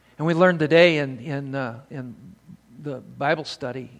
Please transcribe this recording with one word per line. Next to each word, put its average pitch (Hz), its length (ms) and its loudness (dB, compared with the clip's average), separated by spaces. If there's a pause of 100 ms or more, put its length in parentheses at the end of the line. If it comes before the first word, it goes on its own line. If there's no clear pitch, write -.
(180)
And 151 80 -2
we 170 80 2
learned 180 240 4
today 160 400 6
in, 135 220 -4
in, 139 340 -8
uh, 127 260 -6 (100)
in 127 240 -12 (640)
the 147 200 -10
Bible 135 460 -4
study, 123 560 -10